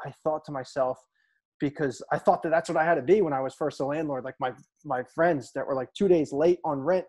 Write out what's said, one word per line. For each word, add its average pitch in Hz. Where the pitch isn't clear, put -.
I 139
thought 156
to 147
myself, 131
because 139
I -
thought 180
that 165
that's 165
what 165
I 156
had 170
to 135
be 190
when 156
I 135
was 135
first 147
a 139
landlord. 143
Like, 131
my, 127
my 127
friends 160
that 135
were, 139
like, 127
two 202
days 160
late 170
on 143
rent 175